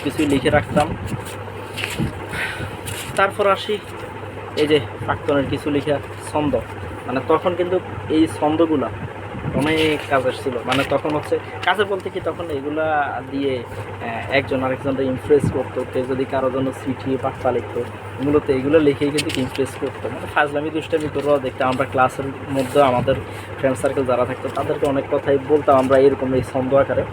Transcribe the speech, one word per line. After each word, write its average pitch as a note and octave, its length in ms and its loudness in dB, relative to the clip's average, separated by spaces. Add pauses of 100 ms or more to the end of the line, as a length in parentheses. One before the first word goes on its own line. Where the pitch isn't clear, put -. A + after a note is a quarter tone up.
কিছুই D3+ 220 0
লিখে C#3 240 4
রাখতাম। D3 360 4 (2250)
তারপর G3 300 2 (100)
আসি G#3 220 -4 (760)
এই D3+ 100 4
যে D3 140 6 (240)
প্রাক্তনের C#3+ 460 0
কিছু C#3 200 -2
লিখা C#3+ 280 0 (340)
ছন্দ, D3 280 2 (460)
মানে C3 220 -2
তখন E3 260 2
কিন্তু F3+ 260 0 (280)
এই D#3 180 4 (140)
ছন্দগুলা D#3 480 2 (680)
অনেক D#3 440 2 (120)
কাজের C3 220 2 (100)
ছিল। C3 120 -2 (120)
মানে C3+ 240 2
তখন C#3+ 260 0
হচ্ছে D#3 220 -2 (260)
কাজে G3 200 4
বলতে F#3+ 260 -4
কি, F#3 140 -6
তখন E3 260 -4
এগুলা D3 680 0 (100)
দিয়ে, C#3 280 0
আহ, A2+ 800 -8
একজন C3+ 260 0
আরেকজনকে C3 380 -2
ইমপ্রেস C3 420 2 (100)
করতো। B2+ 380 -2
কেউ B2+ 160 0
যদি C3+ 160 -2
কারোর C3 280 0
জন্য C3+ 200 -2 (120)
চিঠি, C3 380 -2
বার্তা C3 280 -2
লিখতো, A#2+ 340 -2 (360)
মূলত C#3+ 300 2
এগুলো C#3 280 4
লিখেই D3 320 4
কিন্তু D3 300 0
ইমপ্রেস C3 280 0 (120)
করতো। B2+ 280 -6
মানে - 260 -8
ফাজলামি, D3 360 0
দুষ্টামি D#3 440 -2
করেও C#3+ 240 4
দেখতাম। C3 300 -2
আমরা C3 160 2
ক্লাসের C3 400 2 (260)
মধ্যে C3+ 320 4
আমাদের B2+ 320 4 (440)
ফ্রেন্ড C3 200 2
সার্কেল C#3 260 0
যারা B2 200 4
থাকতো, C3 300 -6
তাদেরকে C#3+ 320 0
অনেক C3+ 240 2
কথাই C#3 280 2 (100)
বলতাম D3 280 6
আমরা C3 220 6
এরকম C3+ 360 4
এই B2+ 80 4 (100)
ছন্দ C3 220 0
আকারে। C3 380 4